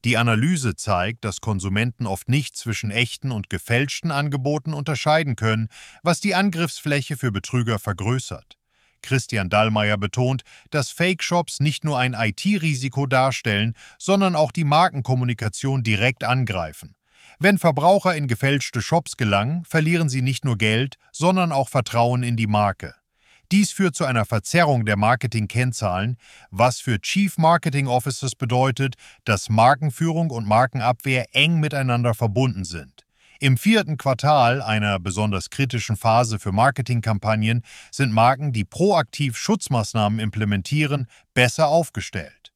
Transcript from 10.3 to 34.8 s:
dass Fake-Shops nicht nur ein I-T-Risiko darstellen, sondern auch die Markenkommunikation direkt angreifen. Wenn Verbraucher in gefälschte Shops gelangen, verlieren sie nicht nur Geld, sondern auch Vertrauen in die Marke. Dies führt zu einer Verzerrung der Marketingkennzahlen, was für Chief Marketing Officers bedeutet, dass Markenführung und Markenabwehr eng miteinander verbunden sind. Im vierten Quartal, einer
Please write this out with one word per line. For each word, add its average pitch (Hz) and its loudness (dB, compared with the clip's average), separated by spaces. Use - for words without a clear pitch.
dass 143 -2
Fake-Shops 175 -2
nicht 143 0
nur 147 -2
ein 127 0
I-T-Risiko 135 -2
darstellen, 120 2
sondern 190 2
auch 151 2
die 165 -2
Markenkommunikation 131 0
direkt 110 2
angreifen. 101 -4
Wenn 190 2
Verbraucher 170 4
in 143 -2
gefälschte 131 0
Shops - -2
gelangen, 117 0
verlieren 160 0
sie 131 -2
nicht 127 -2
nur 123 0
Geld, 110 0
sondern 180 0
auch 135 -2
Vertrauen 120 0
in 120 0
die 110 0
Marke. 104 0
Dies 202 2
führt 185 0
zu 160 -2
einer 117 0
Verzerrung 131 2
der 104 2
Marketingkennzahlen, 113 -2
was 117 2
für 110 -2
Chief 196 -2
Marketing 156 2
Officers 123 -2
bedeutet, 131 0
dass 104 0
Markenführung 143 2
und 117 -6
Markenabwehr 123 0
eng 156 4
miteinander 127 0
verbunden 107 0
sind. 80 -12
Im 135 4
vierten 196 2
Quartal, 135 2
einer 104 0